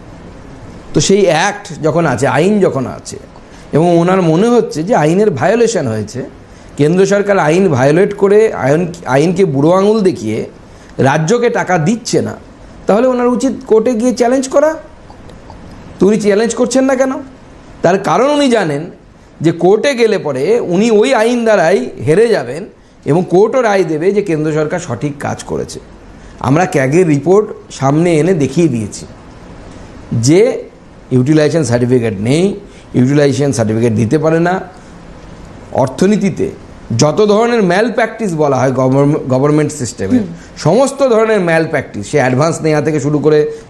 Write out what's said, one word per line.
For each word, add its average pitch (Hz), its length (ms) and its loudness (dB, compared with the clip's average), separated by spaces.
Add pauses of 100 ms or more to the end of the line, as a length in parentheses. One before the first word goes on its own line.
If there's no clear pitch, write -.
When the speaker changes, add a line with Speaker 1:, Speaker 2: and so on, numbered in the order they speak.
(960)
Speaker 1:
তো 156 60 2
সেই 196 260 2
অ্যাক্ট 165 560 -2
যখন 156 240 0
আছে, 127 200 -2
আইন 170 340 2
যখন 135 260 0
আছে, - 300 -12 (560)
এবং 170 260 4
ওনার 185 240 2
মনে 170 260 2
হচ্ছে 156 340 0
যে 202 120 -2
আইনের 185 360 2
ভায়োলেশন 185 560 0
হয়েছে, 110 360 -6 (540)
কেন্দ্র 175 300 2
সরকার 202 320 0
আইন 175 300 2
ভায়োলেট 156 460 2
করে, 208 380 2
আইন, 156 400 -2 (140)
আইনকে 160 380 2
বুড়ো 147 260 2
আঙুল 196 300 2
দেখিয়ে 110 440 -2 (540)
রাজ্যকে 160 520 2
টাকা 180 280 -2
দিচ্ছে 165 440 -2
না, 107 120 -8 (520)
তাহলে 220 200 2
ওনার 247 220 0
উচিত 247 240 0 (140)
কোর্টে 220 280 2
গিয়ে 240 180 0
চ্যালেঞ্জ 247 360 0
করা। 311 260 2 (1200)
তো 180 80 2
উনি 214 100 4
চ্যালেঞ্জ 208 380 0
করছেন 254 300 0
না 269 100 2
কেন? 262 180 0 (680)
তার 180 160 2
কারণ 196 320 0
উনি 285 200 2
জানেন 175 400 -2 (500)
যে 160 120 2
কোর্টে 196 420 2
গেলে 226 240 2
পরে 151 420 -2
উনি 185 300 0
ওই 226 240 4
আইন 233 300 0
দ্বারাই 208 460 2 (160)
হেরে 185 220 4
যাবেন 156 360 -4 (400)
এবং 165 260 0
কোর্টও 220 320 2
রায় 202 220 2
দেবে 160 280 -2
যে 202 100 0
কেন্দ্র 156 300 -2
সরকার 156 280 -2
সঠিক 139 400 -6
কাজ 107 240 -8
করেছে। - 360 -8 (600)
আমরা 156 260 2
ক্যাগের 160 420 2
রিপোর্ট 175 400 2 (220)
সামনে 156 480 0
এনে 170 160 2
দেখিয়ে 160 340 0
দিয়েছি 113 380 -6 (1080)
যে 160 500 2 (480)
ইউটিলাইজেশন 151 540 2
সার্টিফিকেট 120 560 0
নেই, 160 340 0 (400)
ইউটিলাইজেশন 139 580 2
সার্টিফিকেট 110 400 0
দিতে 113 260 0
পারে 160 220 0
না। 180 200 0 (1120)
অর্থনীতিতে 170 800 0 (480)
যত 151 280 2
ধরনের 226 360 2
ম্যালপ্র্যাকটিস 220 720 -2
বলা 147 220 0
হয় 127 160 0
গভর্ন-, 135 460 2 (100)
গভর্নমেন্ট 147 440 0
সিস্টেমে, 120 460 -4
Speaker 2:
হুম। 208 80 -2 (300)
Speaker 1:
সমস্ত 262 520 0
ধরনের 220 320 2
ম্যালপ্র্যাকটিস, 160 640 -2
সে 147 120 -2
অ্যাডভান্স 131 440 0
নেওয়া 151 180 0
থেকে 151 200 -2
শুরু 147 180 -2
করে 151 320 2 (180)